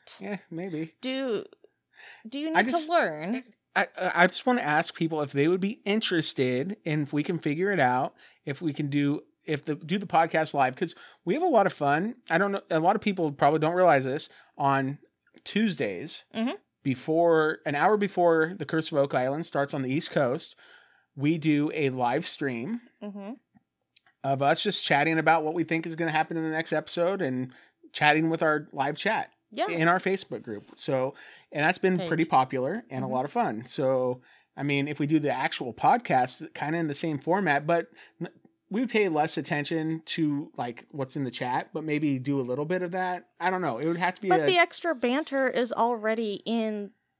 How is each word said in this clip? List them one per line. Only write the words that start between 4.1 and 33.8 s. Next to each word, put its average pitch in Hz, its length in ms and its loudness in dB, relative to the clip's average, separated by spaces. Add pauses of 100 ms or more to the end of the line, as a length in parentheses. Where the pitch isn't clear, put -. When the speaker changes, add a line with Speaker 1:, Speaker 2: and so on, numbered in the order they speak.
Speaker 1:
I 185 40 6
just - 180 -2
wanna 247 160 2
ask 151 320 0
people 160 280 -2
if 135 100 -4
they 143 160 4
would 180 140 2
be 196 240 -4
interested 160 960 0
in, 151 200 0
if 139 100 -8
we 151 100 0
can 170 160 -2
figure 165 320 0
it 185 80 2
out, 127 340 2 (320)
if 139 160 -8
we 156 120 -2
can 147 160 -2
do, 143 340 0 (220)
if 151 180 -4
the, 151 120 -4
do 165 220 -4
the 202 80 -4
podcast 165 480 2
live, 131 220 0
'cause - 200 -6 (280)
we 175 100 0
have 311 100 0
a 370 40 4
lot 226 180 6
of 175 80 0
fun. 156 420 0 (140)
I 165 80 2
don't 202 140 2
know, 196 180 -4
a 165 120 2
lot 185 160 4
of - 40 -4
people 185 300 0
probably 147 280 4
don't 156 140 0
realize 170 300 6
this, 135 240 -4 (300)
on 139 420 0 (440)
Tuesdays, 143 800 -2 (120)
Speaker 2:
Mm-hmm. 226 160 -2 (320)
Speaker 1:
before, 160 840 2
an 147 100 -2
hour 185 220 4
before 175 600 2
The 147 80 -8
Curse 160 260 -2
of 156 80 0
Oak 139 160 2
Island 139 320 -2
starts 139 260 -2
on 143 80 -4
the 131 100 -2
East 151 200 -2
Coast, 143 440 0 (600)
we 147 240 2
do 147 340 2
a 147 160 0
live 127 380 0
stream 139 540 -4 (200)
Speaker 2:
Mm-hmm. 202 300 -12 (920)
Speaker 1:
of 135 180 0
us 147 200 2
just - 240 -2
chatting 160 340 2
about 160 240 4
what 156 100 -2
we 170 100 0
think 165 220 -2
is 165 100 -8
gonna 165 160 -2
happen 160 260 0
in 160 60 -4
the 160 60 -4
next 156 240 -4
episode 170 480 0
and 131 300 -4 (400)
chatting 156 380 4
with 160 120 -2
our 151 300 0
live 147 260 -2
chat - 340 -4 (200)
Speaker 2:
Yeah. 320 160 -2
Speaker 1:
in 165 200 2
our 180 120 4
Facebook 185 440 -4
group. 104 200 -10 (120)
So, 135 400 -2 (360)
and 147 140 -2
that's 180 120 2
been 185 200 2
Speaker 2:
Page. 175 100 -4
Speaker 1:
pretty 160 180 0
popular 135 640 0
and 131 140 -6
Speaker 2:
Mm-hmm. 131 80 -6
Speaker 1:
a 131 40 -2
lot 127 100 0
of - 60 -8
fun. 127 340 -2
So, 127 560 0 (340)